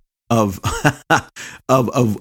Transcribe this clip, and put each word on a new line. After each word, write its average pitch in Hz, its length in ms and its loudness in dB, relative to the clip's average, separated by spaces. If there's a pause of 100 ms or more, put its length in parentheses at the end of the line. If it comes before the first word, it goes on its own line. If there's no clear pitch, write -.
(300)
of, 107 300 2 (240)
<laughs> - 260 0
of, - 800 -2
of, 117 320 0